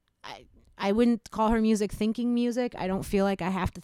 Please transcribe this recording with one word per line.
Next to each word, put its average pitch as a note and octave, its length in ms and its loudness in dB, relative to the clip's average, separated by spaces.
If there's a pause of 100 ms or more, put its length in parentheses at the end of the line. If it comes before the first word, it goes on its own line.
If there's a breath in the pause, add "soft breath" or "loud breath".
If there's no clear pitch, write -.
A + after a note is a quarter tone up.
(240)
I, - 220 -18 (320)
I G3 160 -2
wouldn't A#3+ 380 2
call G#3+ 180 2
her A3+ 100 4
music A3 320 2
thinking A#3 420 -2
music. A#3+ 440 -2
I F#3 100 -4
don't F#3+ 160 -2
feel G3 220 0
like G3 160 0
I E3+ 80 -4
have F#3+ 240 -2
to, F3 100 -16